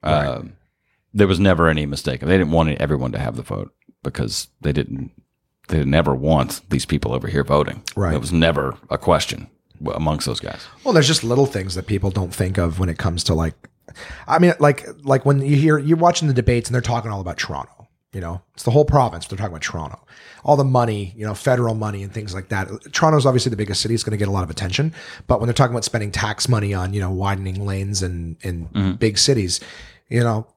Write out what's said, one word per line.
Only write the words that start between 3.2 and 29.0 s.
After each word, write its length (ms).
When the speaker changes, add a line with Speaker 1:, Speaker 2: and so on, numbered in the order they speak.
Speaker 2:
the 80
vote 300
because 440
they 120
didn't, 380
they 100
didn't 160
ever 220
want 540
these 160
people 280
over 140
here 160
voting. 400
Speaker 1:
Right. 200
Speaker 2:
It 40
was 140
never 440
a 80
question 500
w-, 160
amongst 300
those 140
guys. 260
Speaker 1:
Well, 100
there's 140
just 160
little 220
things 300
that 120
people 240
don't 220
think 240
of 220
when 100
it 80
comes 280
to, 100
like, 180
I 120
mean, 200
like, 260
like, 220
when 160
you 140
hear, 220
you're 200
watching 300
the 60
debates 360
and 60
they're 60
talking 300
all 100
about 160
Toronto, 500
you 80
know, 200
it's 100
the 80
whole 140
province. 420
They're 100
talking 140
about 120
Toronto, 360
all 120
the 80
money, 540
you 80
know, 80
federal 420
money 280
and 100
things 200
like 160
that. 180
Toronto's 340
obviously 240
the 80
biggest 240
city. 140
It's 80
gonna 140
get 100
a 40
lot 120
of 80
attention. 420
But 120
when 80
they're 80
talking 180
about 120
spending 260
tax 360
money 260
on, 200
you 80
know, 100
widening 540
lanes 380
in, 380
in 260
Speaker 2:
Mm-hmm. 260
Speaker 1:
big 260